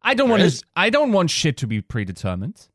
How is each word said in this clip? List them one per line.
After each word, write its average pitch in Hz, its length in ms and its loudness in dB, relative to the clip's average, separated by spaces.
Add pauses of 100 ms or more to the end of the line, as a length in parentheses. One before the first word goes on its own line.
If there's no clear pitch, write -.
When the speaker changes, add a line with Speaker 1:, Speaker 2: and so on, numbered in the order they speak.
Speaker 1:
I 247 120 0
don't 254 140 2
Speaker 2:
There 233 60 4
Speaker 1:
wanna, 202 100 4
Speaker 2:
is. 147 180 2 (140)
Speaker 1:
I 196 140 2
don't 277 220 2
want 185 180 2
shit - 280 -2
to 131 80 -4
be 110 140 -2
predetermined. 95 960 -8